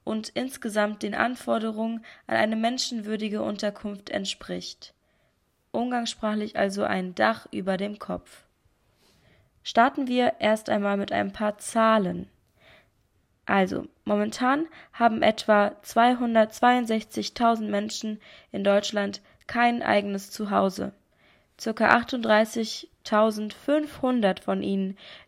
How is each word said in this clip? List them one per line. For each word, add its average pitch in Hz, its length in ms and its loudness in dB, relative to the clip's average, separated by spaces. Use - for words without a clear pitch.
und 214 280 -6
insgesamt 214 760 -4
den 202 100 -4
Anforderungen 226 880 -2
an - 80 -2
eine 220 220 2
menschenwürdige 220 840 -2
Unterkunft 208 680 -6
entspricht. - 800 -8
Umgangssprachlich 226 880 -2
also 196 240 0
ein 185 320 -2
Dach 220 380 0
über 190 240 -4
dem 208 240 -6
Kopf. - 420 -10
Starten 262 460 2
wir 247 320 0
erst 214 280 0
einmal 202 280 0
mit 202 160 -4
ein 202 200 -2
paar 208 260 -4
Zahlen. 214 680 0
Also, 190 400 2
momentan 247 640 0
haben 226 300 2
etwa 208 600 2
zweihundertzweiundsechzigtausend 233 1900 2
Menschen 214 500 -4
in 196 140 -4
Deutschland 202 580 0
kein 240 340 2
eigenes 202 520 0
Zuhause. 196 600 0
Circa 220 340 2
achtunddreißigtausendfünfhundert 226 2500 0
von 190 240 -4
ihnen 190 340 -2